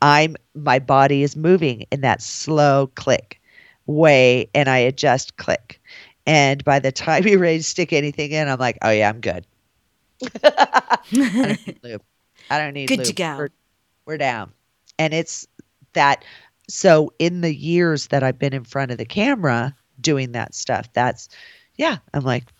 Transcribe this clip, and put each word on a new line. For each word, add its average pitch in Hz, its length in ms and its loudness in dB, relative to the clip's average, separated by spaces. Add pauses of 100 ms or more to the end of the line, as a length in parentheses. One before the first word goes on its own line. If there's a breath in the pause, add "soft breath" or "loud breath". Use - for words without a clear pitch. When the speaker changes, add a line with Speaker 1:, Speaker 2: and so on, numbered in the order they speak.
Speaker 1:
I'm, 147 340 4 (200)
my 143 240 0
body 139 440 2
is 143 140 -2
moving 156 560 0
in 139 80 -4
that 127 220 0
slow 143 720 0
click - 440 -2 (480 soft breath)
way, 135 680 4
and 143 140 0
I 131 100 2
adjust 131 600 0
click. - 420 -8 (460 loud breath)
And 139 380 2
by 139 140 2
the 135 140 -2
time 156 320 0
<laughs> - 20 0
you're 202 140 6
ready 165 180 2
to 156 60 -8
stick - 280 -6
anything 147 400 -2
in, 156 160 -2
I'm 131 120 -2
like, 123 220 -2
"Oh, 110 80 2
yeah, 107 180 2
I'm 110 120 -6
good." 90 240 -8 (800)
<laughs> 247 220 -4
I 277 540 2 (120)
don't 226 560 -2
need - 160 -16
lube. 117 200 -14 (480 soft breath)
I 147 80 0
don't 147 160 -6
need 139 140 -6
Speaker 2:
Good 254 120 0
to 123 60 -4
Speaker 1:
lube. - 100 -6
Speaker 2:
go. 160 220 -6
Speaker 1:
We're, 147 100 -8 (580)
we're 156 120 -10
down. 120 340 -6 (460)
And 156 160 -2
it's - 320 -6 (480)
that. 143 300 2 (440 loud breath)
So 156 500 4
in 175 220 -2
the 165 140 -2
years 160 540 -2
that 139 140 -2
I've 131 160 -2
been 139 160 -4
in 131 100 -8
front 135 280 -6
of 117 60 -10
the 120 60 -10
camera 151 680 -2 (260)
doing 131 320 -2
that 113 220 -8
stuff, 113 380 -6
that's, 120 360 -2 (480 loud breath)
yeah, 277 220 -2 (160)
I'm 143 100 -4
like, 123 200 -2 (160)